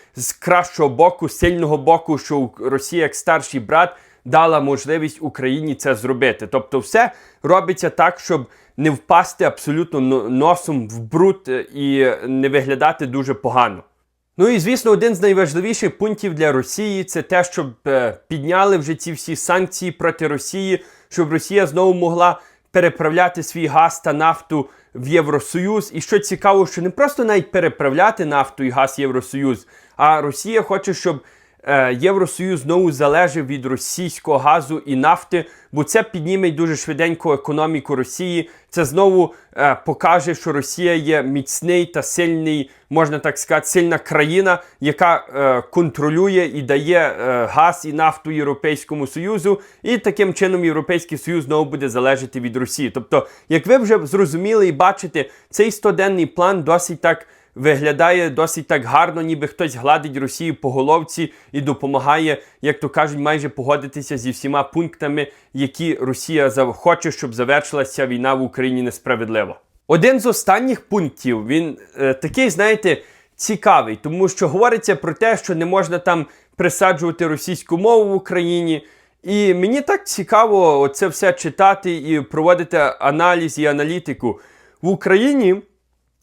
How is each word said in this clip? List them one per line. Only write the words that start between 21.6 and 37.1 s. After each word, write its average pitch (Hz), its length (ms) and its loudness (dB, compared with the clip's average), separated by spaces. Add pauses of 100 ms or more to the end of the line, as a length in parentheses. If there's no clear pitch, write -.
знову 180 280 2
могла 175 460 2 (300)
переправляти 170 720 2
свій 165 240 -6
газ 156 340 2
та 156 120 -2
нафту 156 560 0 (260)
в 127 140 -10
Євросоюз. 170 840 0
І 160 60 -6
що - 180 0
цікаво, 196 480 2
що - 160 -8
не 180 80 -2
просто 277 340 0
навіть 208 260 2
переправляти 165 720 0
нафту 139 400 -2
і 127 60 0
газ 135 280 0
в - 20 -4
Євросоюз, 131 640 -4 (300)
а 151 240 4
Росія 190 420 -2
хоче, 196 320 -4
щоб 160 280 -4 (440)
е, 131 280 2
Євросоюз 185 640 0
знову 165 320 0
залежить 151 540 2
від 131 200 -8
російського 147 720 -4
газу 147 480 0
і 143 100 -2
нафти, 165 480 0 (280)
бо 143 120 -2
це 220 180 2
підніме 185 480 -2
дуже 160 260 -2
швиденько 160 580 -2